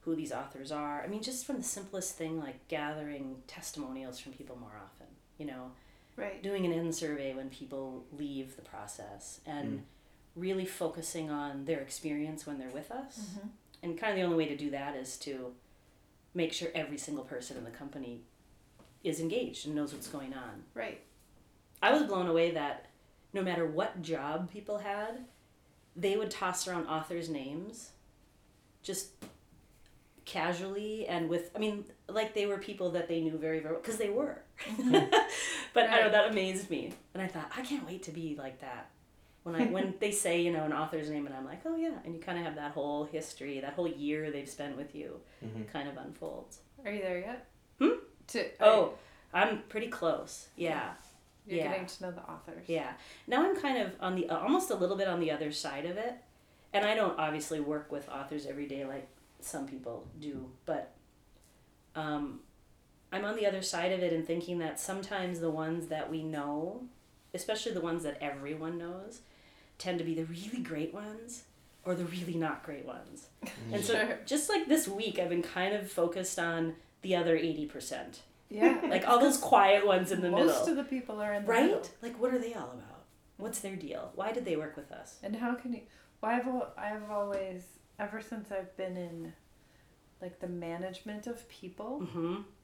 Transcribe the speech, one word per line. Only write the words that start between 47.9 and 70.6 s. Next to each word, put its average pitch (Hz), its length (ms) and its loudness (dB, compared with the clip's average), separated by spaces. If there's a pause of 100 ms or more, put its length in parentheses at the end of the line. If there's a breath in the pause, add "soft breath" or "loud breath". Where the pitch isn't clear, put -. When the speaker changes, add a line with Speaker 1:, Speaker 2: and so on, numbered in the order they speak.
Speaker 2:
To, 220 220 -2 (100)
Speaker 1:
Oh, 214 340 10 (380 loud breath)
Speaker 2:
I 180 100 6
Speaker 1:
I'm 214 260 4
pretty 233 200 -4
close. - 580 -2 (100)
Yeah. 147 360 -2 (520)
Speaker 2:
You're 175 140 -2
Speaker 1:
Yeah. 151 140 0
Speaker 2:
getting 185 140 -2
to - 180 -12
know 180 80 -6
the 170 100 -12
authors. 165 460 -12
Speaker 1:
Yeah. 143 240 0 (340 loud breath)
Now 285 180 6
I'm 381 120 4
kind 269 220 2
of 190 220 0
on 185 140 0
the, 170 140 0
uh, 165 100 2
almost 285 320 4
a 208 60 2
little 185 200 2
bit 190 120 2
on 175 120 2
the 156 120 2
other 151 180 -2
side 143 360 -4
of 180 120 -4
it. 247 160 -4 (580 soft breath)
And 202 140 4
I 214 80 4
don't 196 240 2
obviously 156 420 0
work 147 300 -2
with 143 180 -6
authors 139 380 -6
every 139 200 -6
day 135 200 -4
like 135 220 -8 (320)
some 135 260 -6
people 127 400 -8 (140)
do, 135 300 -8 (160)
but, - 260 -2 (1040 soft breath)
um, 147 440 -2 (720)
I'm 196 140 0
on 214 100 0
the 214 100 2
other 190 160 2
side 180 300 2
of 185 100 2
it 170 100 4
and 165 140 2
thinking 170 320 0
that 160 220 -2
sometimes 190 580 -2
the 165 120 2
ones 160 380 -2
that 156 220 -2
we 160 140 -2
know, 156 640 -2 (440)
especially 214 400 -2
the 180 80 0
ones 165 220 0
that 143 180 -2
everyone 151 580 -4
knows, 185 420 -8 (580 loud breath)
tend 175 200 0
to 165 60 0
be 165 100 0
the 160 100 0
really 190 380 -6